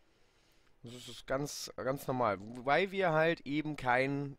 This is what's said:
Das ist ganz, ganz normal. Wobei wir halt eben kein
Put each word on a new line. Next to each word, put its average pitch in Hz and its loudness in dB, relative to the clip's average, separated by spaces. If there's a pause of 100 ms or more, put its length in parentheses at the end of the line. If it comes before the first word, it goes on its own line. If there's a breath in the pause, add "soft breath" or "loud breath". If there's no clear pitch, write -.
(840 soft breath)
Das 120 -14
ist 120 -16
ganz, - -4
ganz 131 -4
normal. 120 2
Wobei 127 0
wir 190 2
halt 160 4
eben 147 -2
kein 139 0